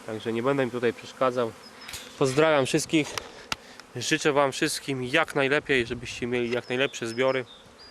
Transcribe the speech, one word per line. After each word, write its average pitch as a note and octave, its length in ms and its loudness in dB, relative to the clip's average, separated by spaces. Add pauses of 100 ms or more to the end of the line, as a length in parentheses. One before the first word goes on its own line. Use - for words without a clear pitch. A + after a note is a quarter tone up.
Także A2 280 -6
nie A#2 100 -2
będę C#3 200 2
im A#2 80 -2
tutaj A#2+ 220 0
przeszkadzał. B2 580 -2 (680)
Pozdrawiam C#3+ 460 4
wszystkich. D#3 420 0 (880)
Życzę D3 380 0
wam C#3 180 4
wszystkim - 520 -2
jak D3+ 320 0
najlepiej, C3+ 520 2
żebyście A#2+ 400 -6
mieli A#2+ 240 0
jak A#2+ 180 -4
najlepsze B2+ 380 -2
zbiory B2+ 380 0 (460)